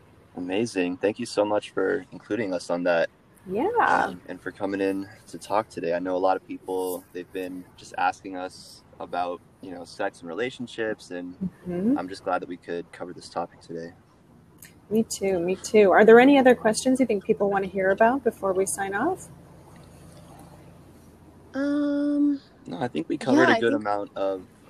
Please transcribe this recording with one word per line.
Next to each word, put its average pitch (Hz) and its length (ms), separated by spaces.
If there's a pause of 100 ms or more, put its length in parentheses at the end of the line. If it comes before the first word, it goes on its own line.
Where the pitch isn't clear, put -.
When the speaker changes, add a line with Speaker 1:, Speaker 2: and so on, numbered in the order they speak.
(340)
Speaker 1:
Amazing. 92 600
Thank 104 220
you 120 80
so - 180
much 104 240
for 95 440
including 98 420
us - 160
on 87 140
that. 87 260 (360)
Speaker 2:
Yeah. 208 220 (180)
Speaker 1:
Um, - 400
and 90 140
for 92 100
coming 98 300
in 98 260 (220)
to - 100
talk 104 300
today. 87 240
I 87 60
know 92 180
a - 20
lot 92 200
of - 100
people, 90 640
they've 90 180
been 92 320 (140)
just - 220
asking 92 400
us - 440 (180)
about, 87 420 (180)
you 95 100
know, 90 140
sex - 360
and 85 100
relationships, 113 800
and 90 240 (340)
Speaker 2:
Mm-hmm. 196 300
Speaker 1:
I'm 92 100
just 95 160
glad 90 160
that 90 80
we 90 80
could 85 340
cover 90 220
this 82 160
topic - 320
today. 85 320 (960)
Speaker 2:
Me 220 160 (140)
too, 190 200
me 175 180
too. 208 340
Are 175 160
there 226 120
any 269 200
other 254 160
questions 247 460
you 262 60
think 208 160
people 202 280
wanna 196 160
hear 190 240
about 226 340
before 190 300
we 190 100
sign 196 300
off? 302 340 (2250)
Speaker 3:
Um, 285 880 (260)
Speaker 1:
No, - 120
I 247 100
think 311 220
we - 80
covered 294 240
Speaker 3:
yeah, 294 120
Speaker 1:
a - 20
Speaker 3:
I 226 40
Speaker 1:
good 117 120
Speaker 3:
think 104 100
Speaker 1:
amount 101 340
of, 95 300 (240)